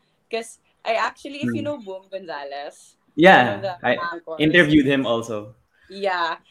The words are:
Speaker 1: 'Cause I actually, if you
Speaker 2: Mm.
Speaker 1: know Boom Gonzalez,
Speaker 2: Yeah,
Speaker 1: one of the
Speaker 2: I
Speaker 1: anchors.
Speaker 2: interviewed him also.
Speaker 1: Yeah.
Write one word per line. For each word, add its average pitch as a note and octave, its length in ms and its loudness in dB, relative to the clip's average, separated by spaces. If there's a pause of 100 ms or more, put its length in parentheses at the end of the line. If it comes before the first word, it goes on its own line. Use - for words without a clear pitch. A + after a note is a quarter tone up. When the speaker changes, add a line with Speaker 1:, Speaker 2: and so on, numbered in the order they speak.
(320)
Speaker 1:
'Cause A3+ 280 -10 (260)
I A3+ 100 0
actually, C4+ 480 -6
if A#3+ 100 -4
you D4+ 80 -6
Speaker 2:
Mm. - 20 -10
Speaker 1:
know D4 140 -6
Boom F#3+ 340 -16
Gonzalez, D3 880 -14 (180)
Speaker 2:
Yeah, F3 180 10
Speaker 1:
one B2+ 140 6
of G2+ 140 -6
the F#2+ 220 -8
Speaker 2:
I B2 200 0 (100)
Speaker 1:
anchors. D#3+ 260 -12
Speaker 2:
interviewed D3+ 460 4
him C3+ 200 0
also. A2+ 500 -6 (340)
Speaker 1:
Yeah. F3+ 480 -4 (140)